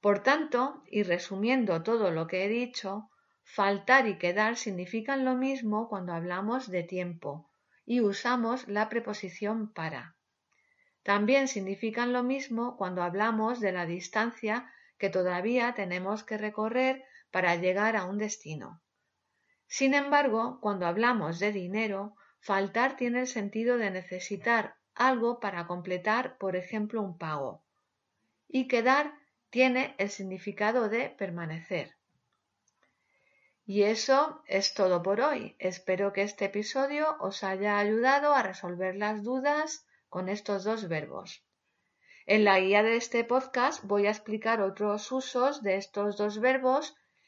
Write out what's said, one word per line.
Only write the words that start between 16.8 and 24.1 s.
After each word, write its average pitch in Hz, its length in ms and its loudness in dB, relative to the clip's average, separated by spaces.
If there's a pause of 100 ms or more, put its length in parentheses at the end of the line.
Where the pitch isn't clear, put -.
para 180 260 2
llegar 190 400 2
a 190 80 -2
un 196 140 -4
destino. 165 640 -8 (840)
Sin 269 280 2
embargo, 277 680 2
cuando 196 260 -2
hablamos 180 520 2
de 208 140 0
dinero, 202 640 -4 (240)
faltar 214 560 0
tiene 247 240 -2
el 254 60 -2
sentido 226 500 -2
de 214 140 0
necesitar 185 840 -2 (180)